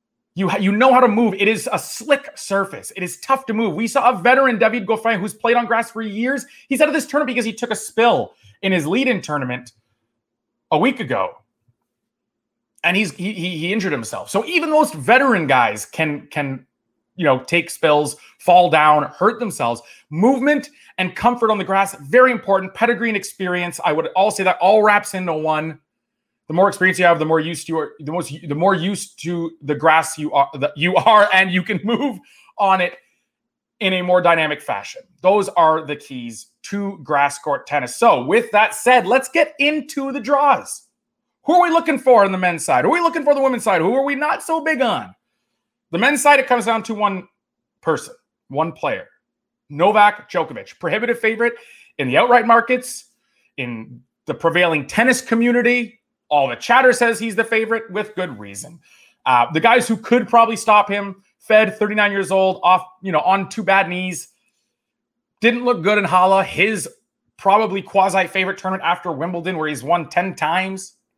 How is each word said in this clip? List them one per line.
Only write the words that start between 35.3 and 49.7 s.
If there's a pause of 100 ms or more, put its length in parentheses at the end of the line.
are
the
keys (160)
to
grass
court
tennis.
So
with
that
said,
let's
get
into
the
draws. (560)
Who
are
we
looking
for
on
the
men's
side?
Who
are
we
looking
for
on
the
women's
side?
Who
are
we
not
so
big
on? (760)
The
men's
side,
it
comes
down
to
one (520)
person, (340)
one
player. (640)